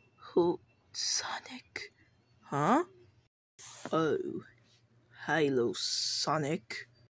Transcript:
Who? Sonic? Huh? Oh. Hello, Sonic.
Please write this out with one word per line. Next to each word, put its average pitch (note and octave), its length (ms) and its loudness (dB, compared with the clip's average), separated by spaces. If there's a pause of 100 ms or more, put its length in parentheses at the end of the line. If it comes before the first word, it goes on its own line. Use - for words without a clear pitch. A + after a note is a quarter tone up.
(320)
Who? F3 280 4 (340)
Sonic? - 1000 -6 (520)
Huh? F#3 400 2 (1080)
Oh. D#3+ 240 2 (1120)
Hello, C#3 480 2
Sonic. - 1120 -2 (240)